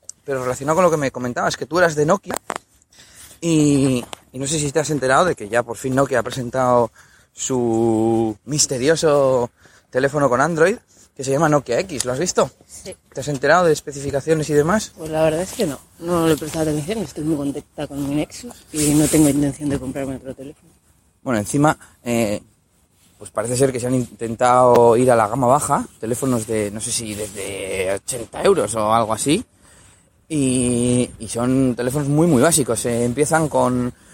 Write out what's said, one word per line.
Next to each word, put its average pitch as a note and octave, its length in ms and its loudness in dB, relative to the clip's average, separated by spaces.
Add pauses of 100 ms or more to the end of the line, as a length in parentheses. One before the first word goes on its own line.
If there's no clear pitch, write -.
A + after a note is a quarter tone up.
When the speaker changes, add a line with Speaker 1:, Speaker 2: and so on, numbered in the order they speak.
(260)
Speaker 1:
pero C3+ 180 -4
relacionado C3 320 0
con F#3 80 6
lo F3 80 8
que D#3+ 60 2
me C#3 140 -2
comentabas, B2+ 440 -4
que - 100 -8
tú D#3+ 140 -2
eras E3 160 4
de D3 100 2
Nokia. F3+ 300 -2 (1040)
Y, C#3+ 640 2 (300)
y B2 60 -12
no C3+ 60 -6
sé D3+ 140 -4
si D3 140 -4
te D#3+ 80 0
has C3+ 80 -6
enterado C#3 340 2
de E3 120 0
que G#2+ 120 -12
ya A#2 160 0
por A#2 140 -10
fin C3 180 -6
Nokia C3+ 240 2
ha A2 40 -2
presentado B2 680 0 (400)
su A2+ 1120 0
misterioso C#3 1080 0 (380)
teléfono C#3 380 0
con B2 140 2
Android, E3 340 2 (400)
que C#3 100 -12
se C3 60 -2
llama D3+ 180 2
Nokia C3+ 320 2
X. E3 240 -6
¿Lo B2 80 -4
has C3 60 -4
visto? F3+ 300 0 (160)
Speaker 2:
Sí. - 300 -18 (180)
Speaker 1:
¿Te - 60 -8
has C3+ 80 -8
enterado D3 380 2
de D#3+ 80 4
especificaciones C#3+ 760 -4
y D3+ 40 0
demás? E3 440 2
Speaker 2:
Pues D#3+ 120 -12
la D#3 140 0
verdad D#3+ 180 0
es F#3+ 100 -8
que A3+ 140 -2
no. C#3 120 -6 (220)
No E3+ 280 0
le D#3+ 60 4
he D3 40 2
prestado D#3 320 -4
atención, D3+ 300 -4
estoy D#3 260 -8
muy D#3+ 100 0
contenta C#3+ 520 -8
con C#3 200 -6
mi C#3+ 80 -4
Nexus F3 380 -6 (180)
y D3+ 220 0
no D3+ 140 4
tengo D#3 200 4
intención C#3+ 400 0
de C#3 100 -2
comprarme C3+ 380 -8
otro B2+ 180 -14
teléfono. C#3 380 -18 (500)
Speaker 1:
Bueno, B2 180 -2
encima, C#3+ 380 0 (260)
eh, A2+ 380 -2 (760)
pues - 140 -20
parece A#2 260 -4
ser C3 160 2
que A#2+ 80 -6
se B2 60 -4
han B2+ 80 0
intentado A#2+ 1000 4
ir B2+ 160 4
a A#2+ 60 6
la A2 100 2
gama B2 200 0
baja, D3 380 2 (140)
teléfonos A#2 480 -4
de, G#2+ 240 -2
no G#2+ 80 -10
sé A#2 120 -8
si A2+ 220 -6
desde G2 840 -6
ochenta A#2 460 -10
euros D#3 340 2
o G#2+ 180 0
algo A2+ 180 2
así, D3 340 -2 (840)
y, B2 800 0 (100)
y A2 80 -12
son B2+ 480 0
teléfonos B2+ 320 -4
muy, D3 200 2
muy C#3 140 4
básicos. D3 440 2
Eh, A#2+ 180 -2
empiezan D3 460 0
con, B2 440 0 (200)